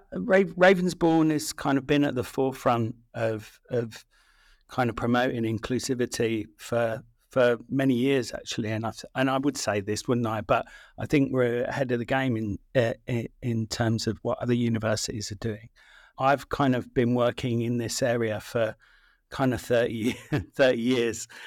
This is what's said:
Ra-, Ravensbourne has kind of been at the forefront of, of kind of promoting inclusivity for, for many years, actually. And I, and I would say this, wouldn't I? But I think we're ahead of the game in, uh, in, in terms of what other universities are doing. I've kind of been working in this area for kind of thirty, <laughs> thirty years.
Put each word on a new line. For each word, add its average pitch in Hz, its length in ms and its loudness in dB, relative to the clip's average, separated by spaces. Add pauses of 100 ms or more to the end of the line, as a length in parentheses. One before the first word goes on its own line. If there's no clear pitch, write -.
(160)
Ra-, 190 400 2
Ravensbourne 175 760 4
has 151 220 -2
kind 139 260 0
of 135 80 -6
been 143 180 4
at 143 100 -2
the 123 100 0
forefront 127 720 0 (200)
of, 113 460 -4 (100)
of 117 340 -4 (640)
kind 123 200 0
of 113 80 -4
promoting 123 480 0
inclusivity 117 1040 -2 (100)
for, 117 460 -2 (280)
for 123 280 4 (100)
many 135 260 2
years, 127 380 0
actually. - 380 -6
And 110 160 -4
I, 110 60 -4 (220)
and 131 160 0
I 135 80 0
would 135 180 0
say 104 240 -2
this, 104 280 -4
wouldn't 120 180 2
I? 110 140 -2
But 113 260 2 (320)
I - 80 -8
think 139 260 2
we're 123 320 2
ahead 127 280 -2
of 123 60 0
the 120 60 -4
game 131 320 0
in, 110 220 -4 (160)
uh, 120 200 2 (120)
in, 117 220 -2 (140)
in 113 240 -2
terms 113 400 0
of 110 160 -2
what 117 160 -2
other 123 160 0
universities 113 760 -2
are 104 60 -10
doing. 110 320 -8 (500)
I've 135 300 0
kind 131 280 2
of 117 180 -6
been 120 200 2
working 120 480 0
in 120 160 -2
this 117 240 -4
area 117 380 0
for 110 360 -2 (540)
kind 131 220 0
of 110 80 -2
thirty, 117 520 0
<laughs> - 420 -6
thirty 127 260 4
years. 117 460 0 (200)